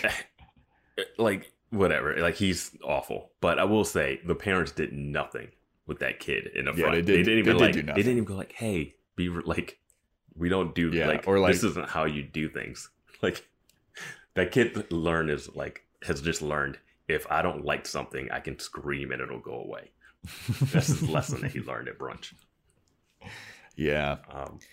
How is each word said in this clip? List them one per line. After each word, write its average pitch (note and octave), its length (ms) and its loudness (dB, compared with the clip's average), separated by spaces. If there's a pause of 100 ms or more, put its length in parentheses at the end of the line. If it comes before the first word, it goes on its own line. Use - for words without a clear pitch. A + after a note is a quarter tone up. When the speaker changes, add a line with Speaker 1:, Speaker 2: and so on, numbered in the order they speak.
Speaker 1:
Like - 240 -2 (300)
Speaker 2:
<laughs> - 640 -12
like, G2+ 320 2 (180)
whatever. D#2 480 2
Like, E2+ 180 4
he's F#2 480 0
awful. - 480 -2 (100)
But E2+ 180 4
I F2+ 60 6
will G#2 200 6
say, C#2 400 0
the E2+ 80 0
parents F2+ 380 0
did - 220 -4
nothing C#2+ 560 -6 (360)
with - 140 -8
that C2 200 -4
kid - 360 -4
in C2+ 120 -2
a C#2 40 -2
Speaker 1:
Yeah, E2 140 -2
Speaker 2:
front. D#2+ 100 4
Speaker 1:
they E2+ 60 4
Speaker 2:
They F2+ 160 6
Speaker 1:
did, F2 80 8
Speaker 2:
didn't - 0 -
Speaker 1:
they A2 140 6
Speaker 2:
even, G#2+ 180 6
Speaker 1:
did F2 40 6
Speaker 2:
like, D#2 120 6
Speaker 1:
do E2 80 0
Speaker 2:
they D2+ 60 -4
Speaker 1:
nothing. G2+ 160 2
Speaker 2:
didn't B2 100 4
even A#2 100 2
go F#2+ 120 -6
like, - 180 -10
"Hey, F#2 420 -4 (200)
be F2+ 140 -2
re-," E2+ 160 -4
like, - 340 -4 (600)
Speaker 1:
Yeah, E2+ 680 2
Speaker 2:
like, D#2 200 0
Speaker 1:
or, G2 120 6
like F#2 140 6
Speaker 2:
"This F2+ 100 2
isn't E2+ 260 0
how D#2+ 160 0
you D2 180 -2
do D#2 260 -4
things." - 460 -10
<laughs> - 260 -14
Like, - 260 -2 (880)
that F#2 160 2
kid - 400 2
learn E2 380 2
is, C#2+ 260 -4
like, C#2 300 -10 (180)
has D2 180 -2
just D#2+ 200 -2
learned, D2 360 -2 (300)
"If D#2 240 0
I D#2 100 4
don't D2+ 220 -2
like D2 220 -2
something, C2 460 -8
I - 100 -4
can C#2 180 -8
scream C#2 520 -6
and B1+ 100 -4
it'll B1 180 -8
go - 220 -12
away." - 300 -12 (840)
That's C3+ 140 4
his C#3 220 0
lesson C#2+ 320 -2
that - 100 -4
he - 80 -8
Speaker 1:
<laughs> - 20 -8
Speaker 2:
learned B1+ 260 -8
at A#1+ 120 -12
brunch. B1+ 340 -12 (1400)
Speaker 1:
Yeah. D2 420 0 (120)
Speaker 2:
Um, C#2 300 -12 (140)